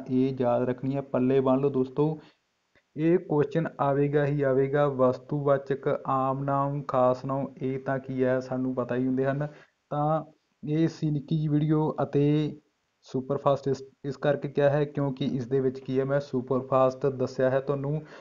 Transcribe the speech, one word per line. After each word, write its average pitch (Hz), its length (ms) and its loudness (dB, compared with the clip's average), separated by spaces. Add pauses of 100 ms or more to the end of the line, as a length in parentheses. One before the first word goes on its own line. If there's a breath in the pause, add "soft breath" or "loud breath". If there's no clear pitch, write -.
(100)
ਇਹ 131 300 2
ਯਾਦ 120 220 2
ਰੱਖਣੀ 127 340 -2
ਹੈ, 139 40 -4
ਪੱਲੇ 131 400 2
ਬੰਨ੍ਹ 131 200 4
ਲਓ 139 100 2
ਦੋਸਤੋ। 139 500 0 (760 loud breath)
ਇਹ 165 220 2
ਕੁਐਸਚਨ 156 500 0 (120)
ਆਵੇਗਾ 143 440 2
ਹੀ 143 180 0
ਆਵੇਗਾ। 135 460 2
ਵਸਤੂਵਾਚਕ, 135 1160 0
ਆਮ 135 380 0
ਨਾਂਵ, 139 380 -2
ਖਾਸ 127 420 2
ਨਾਂਵ, 135 340 -4
ਇਹ 131 220 -4
ਤਾਂ 135 180 -4
ਕੀ 131 260 -2
ਹੈ, 127 160 2
ਸਾਨੂੰ 131 340 -4
ਪਤਾ 123 200 -4
ਹੀ 127 120 0
ਹੁੰਦੇ 131 180 0
ਹਨ। 139 240 -2 (420 loud breath)
ਤਾਂ 151 340 0 (440)
ਇਹ 160 200 2
ਸੀ 156 220 -2
ਨਿੱਕੀ 151 260 -2
ਜਿਹੀ 156 120 0
ਵੀਡੀਓ 151 540 2
ਅਤੇ 147 580 0 (420)
ਸੁਪਰਫਾਸਟ 139 680 -2
ਇਸ, 131 140 -2 (220)
ਇਸ 143 120 -8
ਕਰਕੇ 147 320 0
ਕਿਹਾ 143 220 4
ਹੈ 147 140 2
ਕਿਉਂਕਿ 143 400 -2
ਇਸ 123 240 -2
ਦੇ 135 120 2
ਵਿੱਚ 131 200 0
ਕੀ 131 200 -2
ਹੈ, 135 40 2
ਮੈਂ 139 160 0
ਸੁਪਰਫਾਸਟ 131 840 0
ਦੱਸਿਆ 127 440 0
ਹੈ 135 100 2
ਤੁਹਾਨੂੰ, 143 420 -4 (180 loud breath)